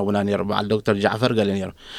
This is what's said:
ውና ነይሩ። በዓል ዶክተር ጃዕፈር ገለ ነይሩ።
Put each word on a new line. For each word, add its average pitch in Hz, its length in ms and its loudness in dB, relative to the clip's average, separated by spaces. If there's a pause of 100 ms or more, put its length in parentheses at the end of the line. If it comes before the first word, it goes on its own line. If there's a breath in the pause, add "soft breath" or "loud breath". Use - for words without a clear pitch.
ውና 101 220 2
ነይሩ። 101 220 0
በዓል 101 240 0
ዶክተር 107 300 2
ጃዕፈር 107 360 0
ገለ 101 160 2
ነይሩ። 98 200 -4 (280 loud breath)